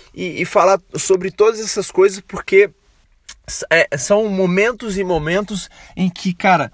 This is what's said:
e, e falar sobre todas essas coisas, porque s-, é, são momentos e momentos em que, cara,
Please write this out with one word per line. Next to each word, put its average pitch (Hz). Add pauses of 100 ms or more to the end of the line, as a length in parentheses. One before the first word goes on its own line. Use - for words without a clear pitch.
(140)
e, 175
e -
falar 190 (160)
sobre 185
todas 220
essas 208
coisas, 196
porque 196 (800)
s-, -
é, 160
são 208
momentos 196
e 196
momentos 180 (280)
em 185
que, 180
cara, 175